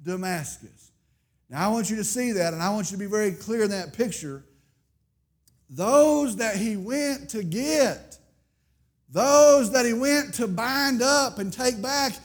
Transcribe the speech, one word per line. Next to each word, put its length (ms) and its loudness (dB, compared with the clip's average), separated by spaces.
Damascus. 880 -8
Now, 180 -2
I 60 0
want 160 -2
you 60 -4
to 80 -6
see 300 -2
that, 200 0
and 80 -6
I 80 0
want 220 -4
you 60 -10
to 60 -6
be 60 -8
very 220 0
clear 320 -4
in 80 0
that 220 -8
picture. 500 -6
Those 680 4
that 200 -2
he 200 -2
went 540 -4
to 120 -6
get, 720 -2
those 640 6
that 140 2
he 80 2
went 420 0
to 120 -2
bind 540 -2
up 380 2
and 120 -6
take 300 -4
back 320 -2